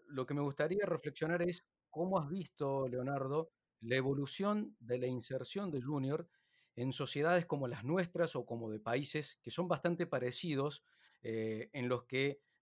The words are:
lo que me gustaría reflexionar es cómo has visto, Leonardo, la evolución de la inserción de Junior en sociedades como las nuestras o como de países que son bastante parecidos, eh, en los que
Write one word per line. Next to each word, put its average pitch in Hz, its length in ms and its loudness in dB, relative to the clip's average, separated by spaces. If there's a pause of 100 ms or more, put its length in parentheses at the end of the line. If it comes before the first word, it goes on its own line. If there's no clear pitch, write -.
lo 131 180 -4
que 143 80 -2
me 143 80 2
gustaría 160 440 2
reflexionar 165 560 0
es 175 240 0 (240)
cómo 185 300 2
has 147 80 0
visto, 139 600 -2
Leonardo, 135 600 0 (320)
la 117 140 2
evolución 139 840 2
de 123 200 0
la 127 80 2
inserción 127 640 -2
de 135 100 0
Junior 143 460 0 (480)
en 127 160 0
sociedades 160 540 2
como 143 220 0
las 110 160 -6
nuestras 170 520 0
o 123 100 -2
como 117 240 -4
de 107 100 -6
países 143 600 -2
que 117 100 -10
son 175 160 0
bastante 170 380 0
parecidos, 139 760 -2 (400)
eh, 110 500 -4
en 123 160 -2
los 123 140 0
que 139 380 0 (200)